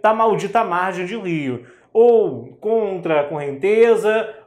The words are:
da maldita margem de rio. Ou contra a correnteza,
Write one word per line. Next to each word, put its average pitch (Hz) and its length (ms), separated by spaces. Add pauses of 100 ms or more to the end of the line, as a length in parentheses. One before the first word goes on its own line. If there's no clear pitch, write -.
da 214 100
maldita 220 520
margem 180 420
de 208 100
rio. 151 480 (260)
Ou 220 720
contra 190 640
a - 20
correnteza, 202 1080 (120)